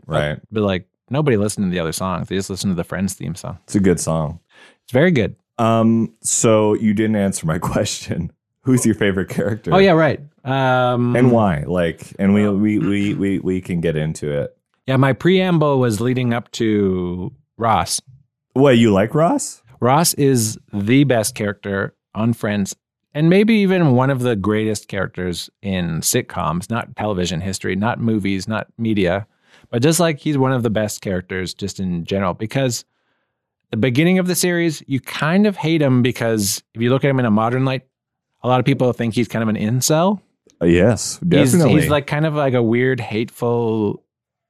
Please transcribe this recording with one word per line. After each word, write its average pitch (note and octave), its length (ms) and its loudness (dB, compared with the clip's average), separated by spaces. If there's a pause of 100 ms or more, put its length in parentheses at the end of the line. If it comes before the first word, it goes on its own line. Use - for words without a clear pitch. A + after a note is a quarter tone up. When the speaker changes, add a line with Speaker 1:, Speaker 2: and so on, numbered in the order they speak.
Speaker 1:
But, D#2 60 -10
Speaker 2:
right. D2 280 -4 (100)
Speaker 1:
but, G#2+ 120 -2
like, F#2+ 260 -2 (220)
nobody C#3 260 0
listened G#2 300 -2
to F2+ 40 -2
the F2+ 100 -2
other D#2+ 120 -2
songs. F2 360 -6
They F#2 80 -4
just G2 140 -4
listened F#2+ 220 -4
to - 20 -2
the E2 100 -4
Friends F#2 300 -4
theme - 200 -10
song. E2+ 300 -12
Speaker 2:
It's - 100 -6
a G#2 60 2
good F2+ 200 2
song. D#2+ 400 -4 (440)
Speaker 1:
It's - 80 -20
very D#3 180 4
good. A2+ 260 0 (220)
Speaker 2:
Um, A2+ 640 2
so G#2+ 520 2
you G#2+ 200 2
didn't A2 220 0
answer G2 300 -2
my E2 120 -2
<laughs> - 140 -6
question. - 600 -4 (300)
Who's B2+ 240 2
your A2 80 4
favorite F#2+ 340 0
character? - 460 -4
Speaker 1:
Oh, F#3 40 6
yeah, G3 140 6
right. D#3+ 280 2 (240)
Um, B2+ 720 0
Speaker 2:
And B2 160 4
why? G2 340 2
Like, E2+ 520 -4
and G2 160 2
we, G#2 140 2
we, G#2 300 0
we, G2+ 360 -2
we, G2 260 -2
we F#2 200 -2
can F2 200 -6
get E2 160 -2
into D#2 360 -4
it. C#2+ 240 -6 (300)
Speaker 1:
Yeah, C3 100 0
my C3+ 160 2
preamble E3+ 640 0
was A#2 220 0
leading B2 320 -2
up A#2 200 -6
to F#2 800 -2 (240)
Ross. - 440 0 (540)
Speaker 2:
What, C3 240 6
you A2+ 140 6
like G2 220 2
Ross? F3 480 -2 (180)
Speaker 1:
Ross C#3+ 340 2
is B2 440 2 (140)
the A2 320 2
best A#2+ 300 0
character G2+ 600 -6 (200)
on A2+ 180 0
Friends, G#2 420 -4 (400)
and D#3 160 2
maybe G#3+ 240 4
even F#3 380 4
one B2+ 180 4
of C3 100 -2
the B2 160 0
greatest G#2+ 520 -2
characters F2+ 640 -6 (100)
in F2 400 -4
sitcoms, F2 680 -4
not A#2 260 -8
television F2+ 440 -4
history, F#2+ 340 -6
not G#2+ 260 -2
movies, G2 460 -2
not A2 200 -6 (120)
media, G#2 480 0 (440)
but A#2 120 -4
just, D#3+ 160 2
like, E3 200 0
he's D3+ 200 -2
one C3 140 2
of B2 100 -2
the A#2 80 0
best G#2+ 300 -4
characters F#2 540 -6
just - 260 -10
in F2 240 -4
general, G2 300 -2
because B2 500 -4 (880)
the - 60 -6
beginning C#3+ 420 2
of F3+ 100 0
the F3 60 -2
series, E3+ 520 -2
you C3 140 -2
kind F#3 460 0
of G3 100 0
hate D#3+ 260 0
him B2+ 200 4
because A2+ 600 0 (120)
if A2+ 80 -6
you A#2+ 80 2
look C3 140 2
at C#3+ 60 2
him C3 80 0
in B2 80 0
a A2 40 2
modern A#2 340 2
light, C3 180 -4 (600)
a A#2+ 60 -2
lot B2+ 120 4
of A#2+ 60 0
people B2+ 260 2
think A#2 220 -4
he's A#2+ 140 0
kind A2+ 140 -4
of A2+ 60 -2
an G#2+ 80 0
incel. D3+ 640 0 (400)
Speaker 2:
Uh, E2+ 60 0
yes, F2+ 540 2
Speaker 1:
He's, - 80 -4 (240)
Speaker 2:
definitely. D#3 280 6
Speaker 1:
he's, C3+ 100 2
like, C#3+ 160 0
kind D3 200 -2
of D3+ 80 -2
like C#3 200 0
a B2 80 2
weird, A#2+ 380 0
hateful, A2+ 1040 -4 (460)